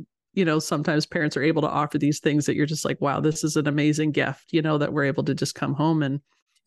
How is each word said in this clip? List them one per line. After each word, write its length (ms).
you 100
know, 160
sometimes 440
parents 320
are 60
able 200
to 60
offer 300
these 220
things 260
that 80
you're 120
just 180
like, 160
"Wow, 180
this 240
is 140
an 100
amazing 460
gift," 400
you 100
know, 160
that 140
we're 140
able 180
to 100
just 220
come 180
home 260
and, 200